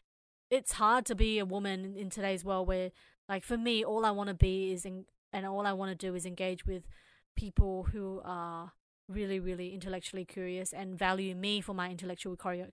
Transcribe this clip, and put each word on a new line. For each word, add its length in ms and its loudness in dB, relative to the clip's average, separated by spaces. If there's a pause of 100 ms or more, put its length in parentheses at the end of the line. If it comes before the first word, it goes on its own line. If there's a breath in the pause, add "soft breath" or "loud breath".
(480 soft breath)
it's 240 4
hard 340 6
to 80 0
be 240 6
a 60 2
woman 400 -2
in, 120 -8
in 140 -6
today's 340 0
world 220 2
where, 240 2 (380 loud breath)
like, 160 -2
for 140 0
me, 260 2
all 220 2
I 60 6
wanna 220 -2
be 380 4
is 140 -4
in, 180 -8 (280)
and 140 -2
all 200 0
I 80 2
wanna 200 -2
do 200 -4
is 100 -4
engage 400 -4
with 240 -4 (480 loud breath)
people 560 2
who 320 -4
are 480 -6 (360)
really, 320 -2
really 340 -4
intellectually 500 -6
curious 480 -4
and 260 -6
value 360 2
me 260 0
for 140 -6
my 160 -2
intellectual 460 -6
curio-, 360 -4